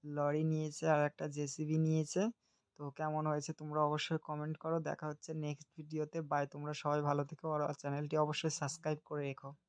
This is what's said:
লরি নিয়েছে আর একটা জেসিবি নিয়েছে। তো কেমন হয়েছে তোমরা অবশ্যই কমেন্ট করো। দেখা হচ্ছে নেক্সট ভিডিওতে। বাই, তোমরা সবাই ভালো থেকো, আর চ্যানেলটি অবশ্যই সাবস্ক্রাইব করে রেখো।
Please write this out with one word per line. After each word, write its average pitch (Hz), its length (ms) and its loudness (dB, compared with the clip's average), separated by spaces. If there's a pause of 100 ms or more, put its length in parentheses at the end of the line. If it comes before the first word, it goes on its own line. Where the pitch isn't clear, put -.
লরি 147 400 2
নিয়েছে 156 400 0 (100)
আর 147 60 6 (100)
একটা - 180 -6
জেসিবি 147 500 0
নিয়েছে। 156 440 4 (560)
তো 147 40 -8 (140)
কেমন 156 300 0
হয়েছে 151 260 0
তোমরা 151 360 -2
অবশ্যই 151 400 0
কমেন্ট 151 300 -4
করো। 165 220 0
দেখা 151 260 -4
হচ্ছে 151 280 -8
নেক্সট 147 420 -4
ভিডিওতে। 156 460 -4
বাই, 143 220 0 (100)
তোমরা 147 200 -6
সবাই 147 280 2
ভালো 147 220 2
থেকো, 151 300 -10
আর 151 60 2 (200)
চ্যানেলটি 147 360 -2
অবশ্যই 151 440 2
সাবস্ক্রাইব 151 440 -2
করে 147 260 -6
রেখো। 139 200 -10 (180)